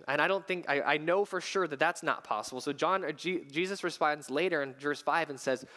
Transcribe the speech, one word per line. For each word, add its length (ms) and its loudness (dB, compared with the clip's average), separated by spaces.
And 140 2
I 80 6
don't 180 0
think, 220 -2
I, 120 4
I 160 4
know 280 2
for 160 -6
sure 260 0
that 100 -6
that's 260 2
not 200 0
possible. 380 -4
So 100 -2
John, 320 2
or 80 -4
Je-, 400 -4
Jesus 320 -2
responds 460 0
later 340 0
in 120 -6
verse 260 -2
five 280 2
and 80 -8
says, 280 0